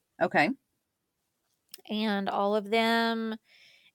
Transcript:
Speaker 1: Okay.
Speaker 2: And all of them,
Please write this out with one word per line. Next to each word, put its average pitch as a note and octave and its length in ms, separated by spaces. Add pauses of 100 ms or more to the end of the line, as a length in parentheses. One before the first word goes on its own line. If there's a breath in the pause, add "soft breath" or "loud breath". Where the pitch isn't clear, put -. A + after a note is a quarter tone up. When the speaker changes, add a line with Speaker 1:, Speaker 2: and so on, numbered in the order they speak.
(220)
Speaker 1:
Okay. E3+ 320 (1400)
Speaker 2:
And G#3 400
all G3+ 260
of G3+ 140
them, A3+ 640 (600 soft breath)